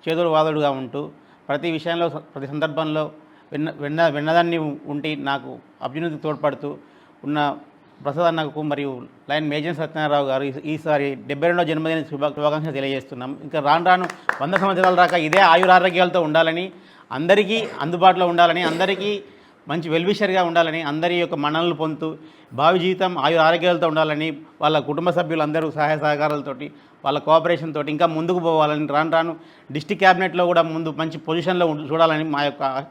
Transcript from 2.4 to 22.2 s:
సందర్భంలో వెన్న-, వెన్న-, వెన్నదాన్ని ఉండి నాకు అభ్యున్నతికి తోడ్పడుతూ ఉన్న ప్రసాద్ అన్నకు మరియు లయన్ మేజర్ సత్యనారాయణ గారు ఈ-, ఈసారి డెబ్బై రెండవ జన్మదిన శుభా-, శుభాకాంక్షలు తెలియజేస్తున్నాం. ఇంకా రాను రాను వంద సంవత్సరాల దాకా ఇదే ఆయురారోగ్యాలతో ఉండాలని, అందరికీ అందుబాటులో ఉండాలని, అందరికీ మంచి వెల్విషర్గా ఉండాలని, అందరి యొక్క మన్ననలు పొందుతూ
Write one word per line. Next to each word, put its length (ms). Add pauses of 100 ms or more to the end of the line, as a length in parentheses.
సందర్భంలో 500 (500)
వెన్న-, 300
వెన్న-, 340
వెన్నదాన్ని 420 (340)
ఉండి 200 (160)
నాకు 220 (320)
అభ్యున్నతికి 420
తోడ్పడుతూ 460 (560)
ఉన్న 120 (640)
ప్రసాద్ 300
అన్నకు 320
మరియు 280 (400)
లయన్ 220
మేజర్ 260
సత్యనారాయణ 500
గారు 160
ఈ-, 80 (200)
ఈసారి 360 (200)
డెబ్బై 220
రెండవ 200
జన్మదిన 400
శుభా-, 260
శుభాకాంక్షలు 420
తెలియజేస్తున్నాం. 540 (120)
ఇంకా 160
రాను 280
రాను 180 (360)
వంద 120
సంవత్సరాల 480
దాకా 160 (100)
ఇదే 140 (120)
ఆయురారోగ్యాలతో 760
ఉండాలని, 380 (440)
అందరికీ 480 (260)
అందుబాటులో 480
ఉండాలని, 380
అందరికీ 420 (540)
మంచి 280
వెల్విషర్గా 540
ఉండాలని, 300 (120)
అందరి 260
యొక్క 280
మన్ననలు 360
పొందుతూ 280 (500)